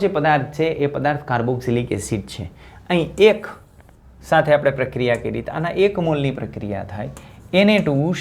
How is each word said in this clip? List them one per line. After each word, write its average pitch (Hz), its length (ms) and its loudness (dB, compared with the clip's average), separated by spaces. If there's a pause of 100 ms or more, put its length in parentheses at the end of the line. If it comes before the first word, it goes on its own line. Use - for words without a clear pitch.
જે 190 140 2
પદાર્થ 147 420 2
છે 160 80 2 (160)
એ 143 100 4
પદાર્થ 143 380 -2
કાર્બોક્સિલિક 120 680 0
એસિડ 101 260 -4 (100)
છે. - 120 -10 (440)
અહીં 165 200 0 (220)
એક - 180 -4 (800)
સાથે 151 240 4
આપણે 139 240 4
પ્રક્રિયા 120 460 -2
કરી 113 240 -6
તો - 100 -6
આના 165 160 -4 (120)
એક 202 120 0 (100)
મોલની 143 300 0
પ્રક્રિયા 104 540 -8
થાય, 104 180 -8 (500)
એન 202 100 6
એ 214 100 6
ટુ 151 420 2